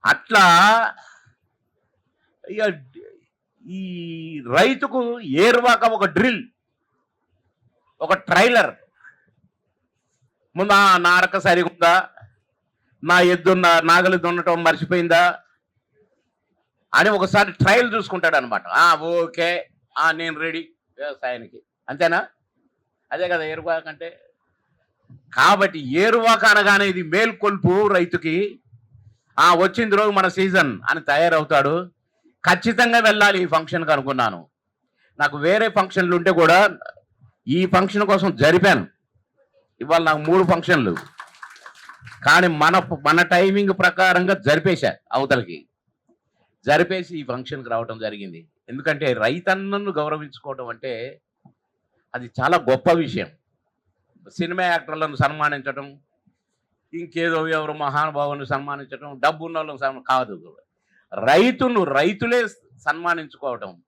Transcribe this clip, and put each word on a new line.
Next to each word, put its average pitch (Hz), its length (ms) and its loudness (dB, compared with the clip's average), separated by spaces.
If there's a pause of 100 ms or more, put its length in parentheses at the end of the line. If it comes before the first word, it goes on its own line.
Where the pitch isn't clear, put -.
అట్లా 202 880 4 (1600)
ఇక 202 320 -4 (840)
ఈ 170 800 -12
రైతుకు 240 720 0
ఏరువాక 226 640 2
ఒక 220 220 0
డ్రిల్, 190 380 -2 (1600)
ఒక 160 120 -2
ట్రైలర్. 190 600 2 (1800)
ముందు, 196 180 -2
"ఆ, 196 240 6
నా 175 120 2
అరక 180 280 2
సరిగుందా, 175 720 2 (920)
నా 175 160 4
ఎద్దు 180 340 4
నా-, 170 320 4
నాగలి 180 320 4
దున్నటం 175 460 -2
మర్చిపోయిందా" 170 760 0 (1500)
అని 175 160 2
ఒకసారి 196 420 0
ట్రయల్ 220 420 2
చూసుకుంటాడు 180 420 -2
అనమాట. 117 320 -4
"ఆ, 156 280 4
ఓకే, 170 760 -4 (280)
ఆ, 156 140 2
నేను 160 280 -8
రెడీ 160 300 -8 (280)
వ్యవసాయానికి", 127 640 -10 (280)
అంతేనా? 165 380 -4 (840)
అదే 175 180 -6
కదా 170 140 -2
ఏరువాక 160 440 -8
అంటే. 160 320 -18 (1120)
కాబట్టి 156 640 0
ఏరువాక 226 480 2
అనగానే 202 420 4
ఇది 185 160 -4
మేల్కొల్పు 202 840 0
రైతుకి. 175 720 -2 (800)
"ఆ, 170 160 6
వచ్చింది 190 400 0
రోజు 208 140 2
మన 196 180 2
సీజన్" 180 520 0 (100)
అని 151 120 -2
తయారవుతాడు. 156 880 0 (580)
ఖచ్చితంగా 233 500 2
వెళ్ళాలి 208 440 2
ఈ - 20 0
ఫంక్షన్కి 160 460 -4
అనుకున్నాను. 127 560 -2 (720)
నాకు 147 180 -2
వేరే 196 320 0
ఫంక్షన్లు 185 460 -2
ఉంటే 175 160 0
కూడా 170 380 4 (800)
ఈ 170 180 -2
ఫంక్షన్ 196 420 0
కోసం 190 280 0
జరిపాను. 156 520 2 (960)
ఇవాళ 165 220 0
నాకు 156 140 2
మూడు 165 260 2
ఫంక్షన్లు, 165 520 0 (1300)
కానీ 175 220 4
మన, 160 300 2 (280)
మన 160 160 4
టైమింగ్ 196 480 2 (100)
ప్రకారంగా 180 540 2
జరిపేశా 156 640 0 (180)
అవతలకి. 120 540 -6 (960)
జరిపేసి 175 540 -2
ఈ 147 40 -12
ఫంక్షన్కి 127 460 -12
రావటం 117 300 -6
జరిగింది. 101 480 -12 (220)
ఎందుకంటే 139 440 -4
రైతన్నను 190 760 -4
గౌరవించుకోవటం 147 760 -10
అంటే 120 540 -14 (920)
అది 123 160 -12 (100)
చాలా 156 160 2
గొప్ప 131 340 0
విషయం. 143 360 -2 (1080)
సినిమా 180 260 -4
యాక్టర్లను 156 520 -4
సన్మానించడం, 143 840 -6 (920)
ఇంకేదో 165 540 -6
ఎవరు 156 260 -4
మహానుభావులను 147 720 -4
సన్మానించడం, 139 760 -12
డబ్బు 156 220 -4
ఉన్న 165 120 -10
వాళ్ళని 151 220 -10
సన్మా-, 135 300 -8
కాదు. 101 480 -6 (560)
రైతును 202 680 2
రైతులే 208 640 -2 (320)
సన్మానించుకోవటం. 143 1080 -8